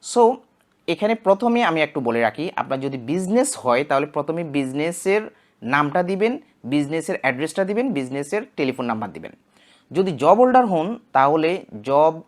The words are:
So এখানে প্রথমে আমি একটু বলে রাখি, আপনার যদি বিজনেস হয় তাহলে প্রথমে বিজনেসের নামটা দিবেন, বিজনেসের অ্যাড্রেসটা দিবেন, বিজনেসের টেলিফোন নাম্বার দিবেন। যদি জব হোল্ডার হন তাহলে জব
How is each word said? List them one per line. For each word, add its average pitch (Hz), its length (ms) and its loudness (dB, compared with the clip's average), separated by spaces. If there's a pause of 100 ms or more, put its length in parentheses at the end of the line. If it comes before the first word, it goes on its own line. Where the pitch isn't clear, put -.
(140)
So 240 80 4 (720)
এখানে 214 200 0 (120)
প্রথমে 226 340 2 (100)
আমি 160 180 0
একটু 151 200 -6
বলে 117 200 2
রাখি, 147 180 -4 (160)
আপনার 135 240 -4
যদি 135 120 -4 (140)
বিজনেস 190 380 0 (140)
হয় 123 260 2
তাহলে 143 260 0
প্রথমে 160 260 -4 (160)
বিজনেসের 160 640 -2 (520)
নামটা 147 360 0
দিবেন, 202 240 0 (400)
বিজনেসের 151 480 -2
অ্যাড্রেসটা 139 480 -2
দিবেন, 214 160 -2 (120)
বিজনেসের 139 440 -4 (160)
টেলিফোন 131 340 -2
নাম্বার 110 240 -4
দিবেন। 80 180 -16 (640)
যদি 190 140 2 (120)
জব 175 180 8
হোল্ডার 254 300 6
হন 165 160 0 (300)
তাহলে 151 320 4 (400)
জব 151 240 4 (140)